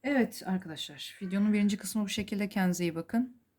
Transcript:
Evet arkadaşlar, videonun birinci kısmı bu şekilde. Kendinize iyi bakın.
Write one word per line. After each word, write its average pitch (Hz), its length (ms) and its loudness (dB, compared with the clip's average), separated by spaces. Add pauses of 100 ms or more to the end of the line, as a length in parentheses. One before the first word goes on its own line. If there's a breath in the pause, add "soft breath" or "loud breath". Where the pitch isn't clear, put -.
Evet 262 440 2
arkadaşlar, 160 760 -6
videonun 202 300 2
birinci 208 240 4
kısmı - 260 -4
bu 196 60 -2
şekilde. 202 400 -2
Kendinize 180 360 2
iyi 165 100 0
bakın. 233 500 -2 (140)